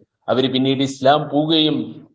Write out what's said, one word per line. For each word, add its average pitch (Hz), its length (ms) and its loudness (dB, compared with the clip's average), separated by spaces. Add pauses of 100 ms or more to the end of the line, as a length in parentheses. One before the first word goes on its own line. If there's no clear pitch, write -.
(300)
അവര് 127 220 0
പിന്നീട് 131 320 0
ഇസ്ലാം 139 460 0
പോവുകയും 151 840 -2